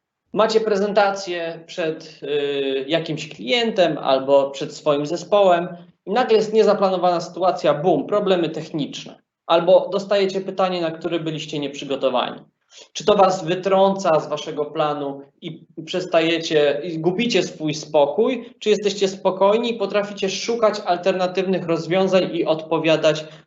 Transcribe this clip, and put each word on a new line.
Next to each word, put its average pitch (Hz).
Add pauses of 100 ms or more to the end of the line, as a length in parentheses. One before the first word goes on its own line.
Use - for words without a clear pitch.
(340)
Macie 220
prezentację 196
przed, -
y, 139
jakimś 160
klientem 196
albo 139
przed -
swoim 147
zespołem 175 (380)
i 180
nagle 220
jest 208
niezaplanowana 190
sytuacja, 170
bum, 151
problemy 185
techniczne. - (220)
Albo 170
dostajecie 196
pytanie, 185
na 160
które 170
byliście 156
nieprzygotowani. 135 (540)
Czy 156
to 208
was 185
wytrąca 185
z 143
waszego 147
planu 143 (200)
i 160 (200)
przestajecie, 165
i 165
gubicie 185
swój 151
spokój, 220 (100)
czy -
jesteście 196
spokojni 196
i -
potraficie 196
szukać 220 (100)
alternatywnych 185
rozwiązań 180
i 165
odpowiadać 156
w - (200)